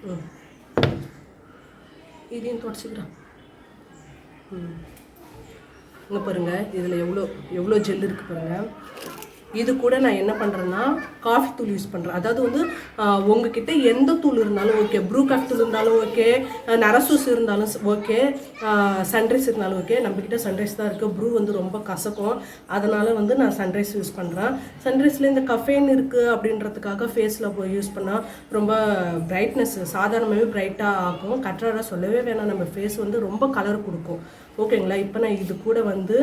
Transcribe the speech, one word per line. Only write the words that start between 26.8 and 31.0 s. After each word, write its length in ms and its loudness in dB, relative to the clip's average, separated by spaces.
ஃபேஸ்ல 420 0
போய் 200 -4
யூஸ் 180 -6
பண்ணா 280 -2
ரொம்ப 240 2
பிரைட்னஸ், 480 0
சாதாரணமாகவே 600 2
பிரைட்டா 360 0